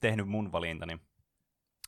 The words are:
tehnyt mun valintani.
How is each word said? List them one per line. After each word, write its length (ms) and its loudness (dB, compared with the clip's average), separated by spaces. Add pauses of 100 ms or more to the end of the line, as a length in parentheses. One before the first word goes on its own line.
tehnyt 280 4
mun 240 0
valintani. 460 -2 (880)